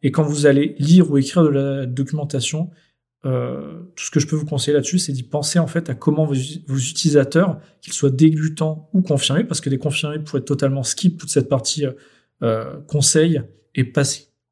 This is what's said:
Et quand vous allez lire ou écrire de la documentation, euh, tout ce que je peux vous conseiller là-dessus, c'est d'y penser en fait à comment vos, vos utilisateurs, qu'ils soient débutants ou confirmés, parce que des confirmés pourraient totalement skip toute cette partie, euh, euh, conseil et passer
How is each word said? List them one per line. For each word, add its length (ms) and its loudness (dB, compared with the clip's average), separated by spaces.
Et 80 2
quand 120 2
vous 220 0
allez 320 4
lire 320 6
ou 80 2
écrire 260 2
de 60 4
la 380 -2
documentation, 840 -4
euh, 560 -6
tout 100 -12
ce 60 -10
que 100 4
je 60 -2
peux 100 -2
vous 80 -4
conseiller 300 0
là-dessus, 220 0
c'est 140 -2
d'y 120 -6
penser 360 -2
en 80 2
fait 220 -4
à 40 -6
comment 320 0
vos, 100 -2
vos 100 -4
utilisateurs, 800 2
qu'ils 100 -16
soient 180 0
débutants 840 0
ou 80 4
confirmés, 420 0
parce 160 -6
que 100 -6
des 80 0
confirmés 420 -4
pourraient 260 -6
totalement 380 0
skip 340 0
toute 120 -12
cette 200 0
partie, 360 -2
euh, 60 -4
euh, 440 -4
conseil 540 2
et 80 0
passer 440 -2